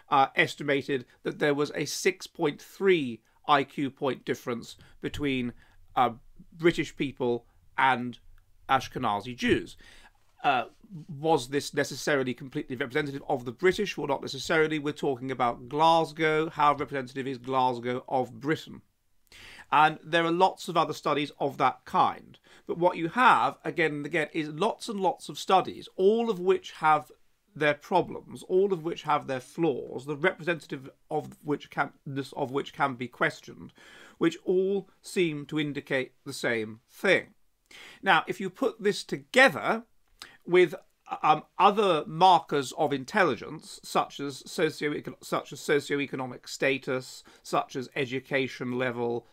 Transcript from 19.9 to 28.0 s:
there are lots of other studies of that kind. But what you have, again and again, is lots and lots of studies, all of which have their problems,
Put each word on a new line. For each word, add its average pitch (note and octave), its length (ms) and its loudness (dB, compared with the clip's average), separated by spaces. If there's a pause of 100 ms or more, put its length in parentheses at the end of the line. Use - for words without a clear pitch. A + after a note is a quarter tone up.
there E3 200 2
are E3 60 0
lots F#3 380 2
of E3+ 80 -6
other D#3 160 2
studies D3 480 -2
of C#3 180 -2
that C3 260 0
kind. A#2+ 540 -2 (280)
But - 120 -6
what F3 200 2
you E3 100 -4
have, D#3+ 560 4
again D#3 280 0
and D3 140 -8
again, D#3 260 -2
is D#3 160 -4
lots D#3 400 -4
and G3+ 120 -6
lots F3 280 -2
of E3 100 -12
studies, E3+ 580 0
all A3+ 340 4
of F3+ 80 -2
which F#3 340 0
have D#3 380 2 (460)
their D3 180 2
problems, C#3+ 680 -2